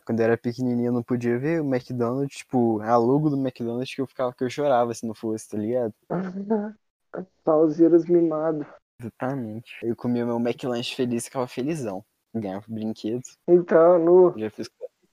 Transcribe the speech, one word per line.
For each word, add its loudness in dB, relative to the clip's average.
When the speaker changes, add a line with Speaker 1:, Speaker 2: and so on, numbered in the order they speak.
Speaker 1:
Quando 0
eu 4
era 4
pequenininho, -2
eu 0
não -2
podia -2
ver -2
o -4
McDonald's, -4
tipo, 0
a 2
logo 4
do 0
McDonald's -4
que -8
eu -4
ficava, -6
que -6
eu -2
chorava, 0
se -8
não -6
fosse, -6
tá -12
ligado? -2
Speaker 2:
<laughs> -6
Pauzeiras 4
mimado. 0
Speaker 1:
Exatamente. -8
Eu -2
comia -2
meu -2
McLanche -4
feliz, -2
ficava -6
felizão. -6
Ganhava -6
brinquedo. -6
Speaker 2:
Então, 6
no 6
Speaker 1:
Já -6
fiz -10
co- -18